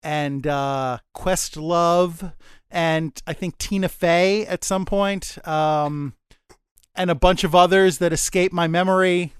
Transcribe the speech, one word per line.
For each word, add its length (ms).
and, 440
uh, 520
Questlove, 1160
and 560
I 60
think 240
Tina 320
Fey 580
at 160
some 220
point, 540
um, 640
and 160
a 40
bunch 300
of 100
others 440
that 140
escape 400
my 160
memory. 720